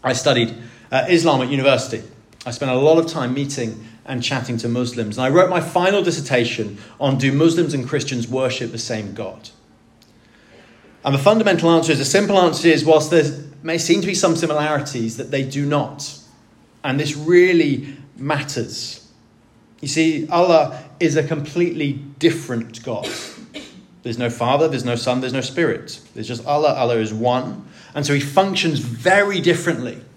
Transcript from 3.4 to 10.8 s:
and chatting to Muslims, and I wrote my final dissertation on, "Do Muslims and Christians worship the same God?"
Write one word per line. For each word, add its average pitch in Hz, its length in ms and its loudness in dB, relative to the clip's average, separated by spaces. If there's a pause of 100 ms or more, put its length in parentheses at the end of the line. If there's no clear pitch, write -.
and 127 180 -6
chatting 123 320 -4
to 120 100 -4
Muslims, 117 520 -4
and 127 80 0
I - 20 0
wrote 180 220 6
my 175 100 0
final 185 420 2
dissertation 123 760 -2 (200)
on, 135 200 0
"Do 135 120 2
Muslims 160 440 2
and 127 120 -4
Christians 127 400 -4
worship 127 460 -4
the 117 60 -10
same 107 340 -8
God?" 95 380 -12 (1500)